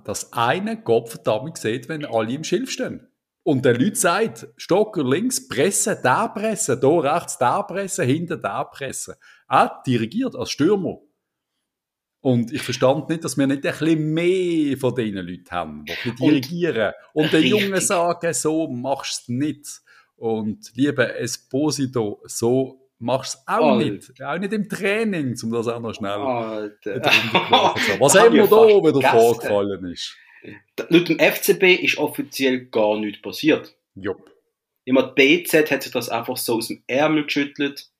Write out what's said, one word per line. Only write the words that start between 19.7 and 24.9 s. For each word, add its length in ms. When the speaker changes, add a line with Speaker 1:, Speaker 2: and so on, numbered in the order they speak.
Speaker 1:
Und 580
lieber 440
Esposito, 1080
so 640
machst 380
du's 100
auch 320
Speaker 2:
Alter. 120
Speaker 1:
nicht. 320
Auch 160
nicht 140
im 160
Training, 720